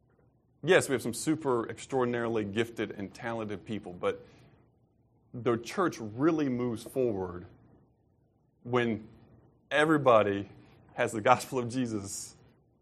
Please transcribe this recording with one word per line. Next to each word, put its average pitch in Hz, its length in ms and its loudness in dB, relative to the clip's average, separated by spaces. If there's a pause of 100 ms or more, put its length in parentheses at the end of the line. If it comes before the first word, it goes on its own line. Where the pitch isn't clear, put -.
(640)
Yes, 156 240 6
we 139 60 0
have 117 80 0
some 120 100 -4
super 131 560 -2
extraordinarily 120 760 -2
gifted 107 540 -4
and 98 160 -10
talented 110 540 -8
people, 98 260 -8
but 95 320 -4 (1080)
the 120 240 0
church 160 420 -2
really 139 480 0
moves 123 340 -2
forward 92 640 -4 (1160)
when 120 420 0 (680)
everybody 127 800 6 (460)
has 117 180 0
the 113 80 -4
gospel 127 380 4
of 120 100 -2
Jesus 110 680 -6 (480)